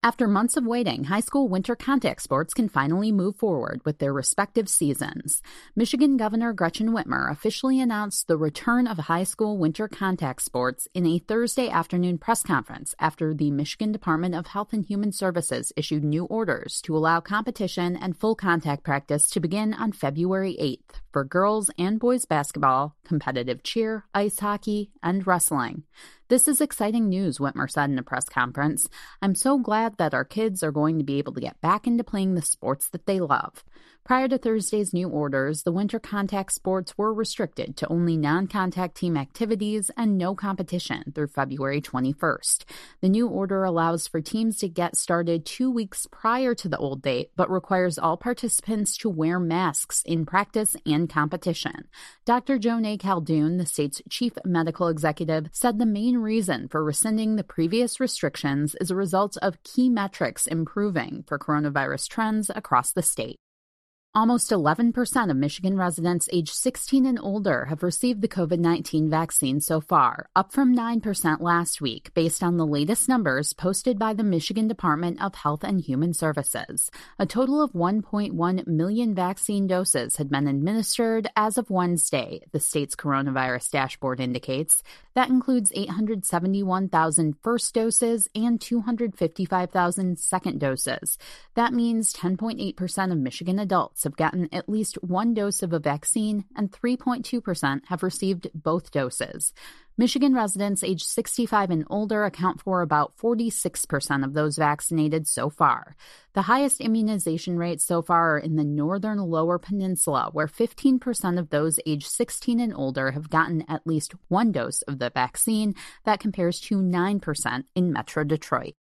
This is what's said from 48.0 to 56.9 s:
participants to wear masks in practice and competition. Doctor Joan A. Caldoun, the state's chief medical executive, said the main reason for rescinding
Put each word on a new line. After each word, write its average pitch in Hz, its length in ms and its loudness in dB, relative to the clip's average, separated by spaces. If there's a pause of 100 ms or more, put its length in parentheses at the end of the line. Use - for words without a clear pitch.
participants 220 800 -2
to 226 120 -2
wear 165 300 0
masks 170 640 0
in 165 200 0
practice 208 500 0 (100)
and 156 240 2
competition. 160 800 -2 (380)
Doctor 247 320 2
Joan 233 280 0
A. 208 120 -2
Caldoun, 165 600 2
the 180 80 0
state's 147 440 -2
chief 240 240 -2 (100)
medical 170 440 0
executive, 156 640 0
said 240 260 0
the 240 80 2
main 220 320 2
reason 214 500 0
for 156 160 0
rescinding 220 520 0